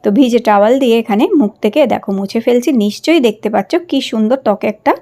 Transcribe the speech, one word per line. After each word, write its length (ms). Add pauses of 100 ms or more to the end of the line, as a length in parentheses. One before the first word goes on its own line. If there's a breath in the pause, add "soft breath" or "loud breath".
তো 60
ভিজে 380
টাওয়াল 300
দিয়ে 200
এখানে 260 (160)
মুখ 200
থেকে 260
দেখো 260
মুছে 280
ফেলছি, 300 (140)
নিশ্চয়ই 360
দেখতে 340
পাচ্ছ 180 (160)
কি 100 (120)
সুন্দর 340
ত্বকে 220
একটা 360